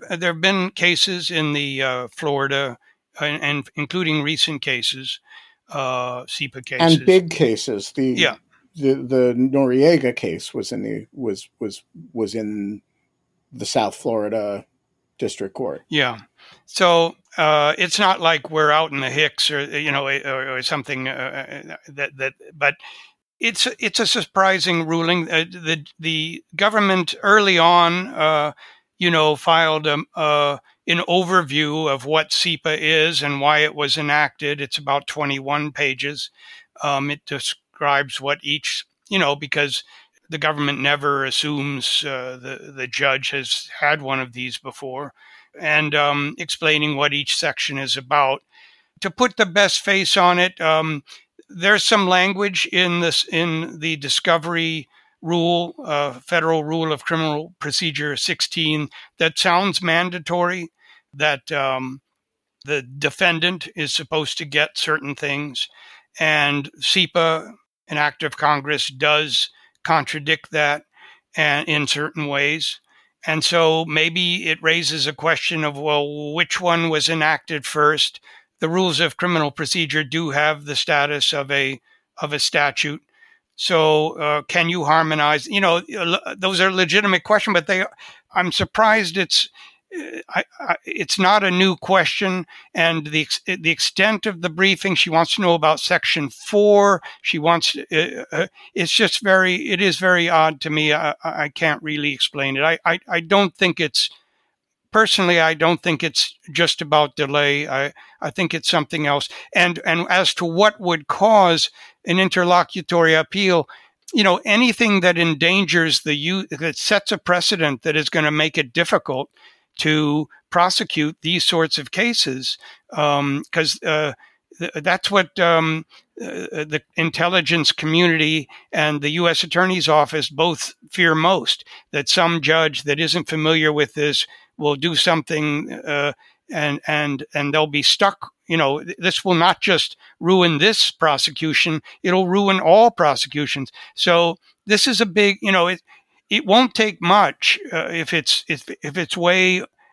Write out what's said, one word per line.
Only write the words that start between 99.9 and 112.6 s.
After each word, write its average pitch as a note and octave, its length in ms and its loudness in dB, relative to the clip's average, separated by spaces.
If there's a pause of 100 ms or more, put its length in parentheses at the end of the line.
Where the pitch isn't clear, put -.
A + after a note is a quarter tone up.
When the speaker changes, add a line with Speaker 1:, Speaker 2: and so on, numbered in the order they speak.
Speaker 1:
very F3+ 300 4
odd D#3 340 4
to D#3+ 80 -6
me. D3+ 220 2
I, D3+ 200 0 (120)
I, D#3+ 200 -4
I D3+ 60 -6
can't D#3 320 -2
really D3 320 -4
explain C#3 440 -4
it. C#3 60 -2
I, D#3+ 200 2
I, F3 240 0
I E3+ 140 -2
don't F#3+ 340 2
think F3+ 240 0
it's, - 300 -2 (800)
personally, F#3 480 4
I D#3+ 140 4
don't D#3+ 280 2
think E3 220 -2
it's - 320 -2 (160)
just D#3 300 0
about D3 340 2
delay. C#3+ 540 0
I, C#3 240 -4 (280)
I D3+ 100 -6
think F3+ 220 -4
it's - 160 -4
something D3+ 380 0
else. C#3+ 220 -2 (240)
And, F3 320 2
and E3+ 240 0
as F3+ 260 2
to F3+ 100 -4
what G3 340 2
would E3+ 280 -2
cause F#3+ 640 4 (360)
an F3 140 2
interlocutory F3 920 2